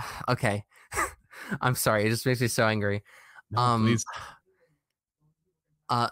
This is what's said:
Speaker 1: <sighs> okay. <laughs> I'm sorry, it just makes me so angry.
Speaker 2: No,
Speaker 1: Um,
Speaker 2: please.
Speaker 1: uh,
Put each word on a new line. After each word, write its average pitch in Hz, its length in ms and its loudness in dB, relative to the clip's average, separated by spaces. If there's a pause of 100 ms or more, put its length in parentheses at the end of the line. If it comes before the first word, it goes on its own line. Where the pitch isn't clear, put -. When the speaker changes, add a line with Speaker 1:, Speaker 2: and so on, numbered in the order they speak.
(100)
Speaker 1:
<sighs> - 180 -8
okay. 107 360 0 (280)
<laughs> - 680 -8
I'm 127 140 0
sorry, 107 320 2
it 110 40 4
just 117 140 -2
makes 127 160 0
me 123 60 2
so 113 180 2
angry. 104 380 0 (480)
Speaker 2:
No, 113 100 0
Speaker 1:
Um, 120 260 4
Speaker 2:
please. 117 180 2 (1800)
Speaker 1:
uh, 120 240 0